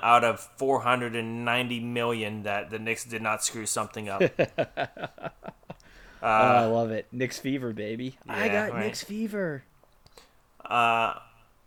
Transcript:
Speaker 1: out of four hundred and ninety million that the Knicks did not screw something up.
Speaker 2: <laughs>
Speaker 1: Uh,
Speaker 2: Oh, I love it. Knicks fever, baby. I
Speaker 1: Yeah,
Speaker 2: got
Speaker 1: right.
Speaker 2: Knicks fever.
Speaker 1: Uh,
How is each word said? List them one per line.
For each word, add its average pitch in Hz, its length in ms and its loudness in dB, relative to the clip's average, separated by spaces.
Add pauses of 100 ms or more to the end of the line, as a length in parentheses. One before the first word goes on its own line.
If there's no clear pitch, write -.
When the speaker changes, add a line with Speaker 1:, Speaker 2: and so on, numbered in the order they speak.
Speaker 1:
out 120 220 8
of 113 160 2
four 135 420 0
hundred 123 340 2
and 117 300 -4
ninety 120 340 0
million 117 640 -2
that 101 280 -4
the 113 80 -6
Knicks 113 240 -4
did 113 180 -8
not 107 220 -2
screw 110 240 -4
something 107 420 -4
up. 98 140 -2
Speaker 2:
<laughs> - 1080 -4 (920)
Speaker 1:
Uh, - 40 0
Speaker 2:
Oh, 110 280 6
I 104 100 6
love 113 260 2
it. 107 200 -6
Knicks 123 280 -4
fever, 131 340 -4
baby. 113 420 -8 (140)
I 202 160 -2
Speaker 1:
Yeah, 208 220 0
Speaker 2:
got 139 80 -6
Speaker 1:
right. 110 100 -2
Speaker 2:
Knicks - 180 -6
fever. 202 600 -4 (1000)
Speaker 1:
Uh, 117 520 2 (520)